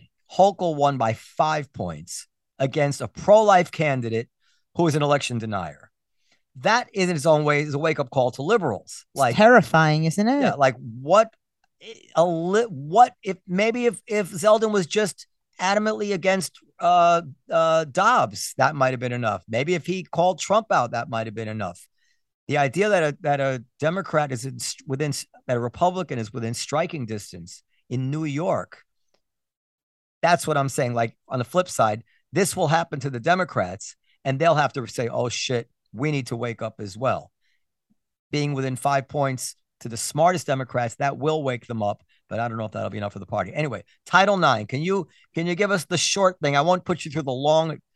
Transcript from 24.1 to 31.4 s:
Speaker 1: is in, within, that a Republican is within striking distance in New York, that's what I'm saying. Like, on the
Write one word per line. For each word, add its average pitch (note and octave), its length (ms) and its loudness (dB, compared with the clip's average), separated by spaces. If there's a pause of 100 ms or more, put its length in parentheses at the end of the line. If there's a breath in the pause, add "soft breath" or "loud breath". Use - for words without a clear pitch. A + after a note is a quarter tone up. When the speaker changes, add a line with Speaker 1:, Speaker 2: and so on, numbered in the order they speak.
Speaker 1:
is A#2+ 140 -8
in, B2+ 120 -10 (280)
within, C#3 280 -4 (340)
that B2+ 80 0
a A#2+ 40 0
Republican D#3 600 -2
is G#2+ 140 -8
within A#2 200 -6
striking D3+ 520 -4
distance G2 580 -14 (260)
in C3 220 -4
New D#3 140 -4
York, D3 580 -4 (1400)
that's E3+ 240 2
what D#3 120 0
I'm C#3 100 0
saying. B2 260 -2
Like, A#2 220 -2 (140)
on C3 100 -4
the B2 60 -4